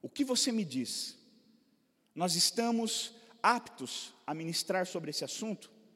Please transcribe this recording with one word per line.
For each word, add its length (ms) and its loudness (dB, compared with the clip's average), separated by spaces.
O 80 -10
que 160 0
você 280 2
me 120 2
diz? 540 -4
Nós 200 0
estamos 800 2
aptos 720 0
a 80 -2
ministrar 520 0
sobre 240 -6
esse 140 -4
assunto? 460 -6